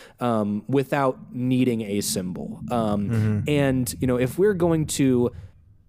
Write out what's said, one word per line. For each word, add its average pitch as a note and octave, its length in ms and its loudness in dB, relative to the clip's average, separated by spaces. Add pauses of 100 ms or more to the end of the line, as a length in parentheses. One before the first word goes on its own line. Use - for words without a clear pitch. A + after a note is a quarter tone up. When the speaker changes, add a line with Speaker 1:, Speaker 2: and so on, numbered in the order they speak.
(200)
Speaker 1:
um, G#2+ 480 0
without C3+ 640 0
needing B2+ 480 0
a G2+ 200 -2
symbol. F2+ 580 -6 (120)
Um, G#2 380 0
Speaker 2:
Mm-hmm. G#2+ 300 0 (100)
Speaker 1:
and, C3+ 520 0
you C3 60 0
know, B2 100 2
if B2+ 200 -2
we're G3+ 180 4
going E3 320 2
to, B2 440 2 (580)